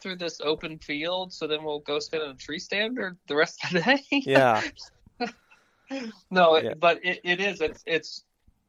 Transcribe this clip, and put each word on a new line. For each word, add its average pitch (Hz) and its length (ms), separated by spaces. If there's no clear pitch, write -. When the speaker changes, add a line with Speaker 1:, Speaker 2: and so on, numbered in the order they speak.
Speaker 1:
through 185 160
this 170 240
open 156 380
field, 180 560
so 160 120
then 151 180
we'll 151 160
go 147 180
stand 156 240
in 143 80
a 135 40
tree 151 240
stand 220 400
or 185 180
the 143 100
rest 160 280
of 143 80
the 180 80
day." 269 300
<laughs> 277 160
Speaker 2:
Yeah. 127 360
Speaker 1:
No, 170 260
it, 151 80
Speaker 2:
Yeah. 110 100
Speaker 1:
but 165 300
it, - 180
it 180 180
is. 190 200
It's, 156 260
it's, - 380